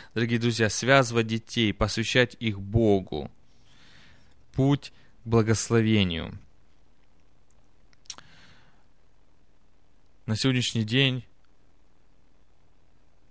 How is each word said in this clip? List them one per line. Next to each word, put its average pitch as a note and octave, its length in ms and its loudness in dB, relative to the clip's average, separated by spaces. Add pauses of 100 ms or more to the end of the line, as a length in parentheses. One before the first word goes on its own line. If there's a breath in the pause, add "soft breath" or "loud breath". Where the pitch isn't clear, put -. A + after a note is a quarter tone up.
(140 loud breath)
Дорогие A#2 260 0
друзья, A2+ 300 0
связывать A#2 580 2
детей, A2+ 460 -2
посвящать A#2 640 0
их G#2+ 200 -4
Богу. G2 720 0 (1200 soft breath)
Путь C#3 380 0 (320 soft breath)
к - 40 -14
благословению. A2 1120 2 (4000 soft breath)
На A2 100 -4
сегодняшний B2 480 -2
день, B2+ 420 -2 (2000)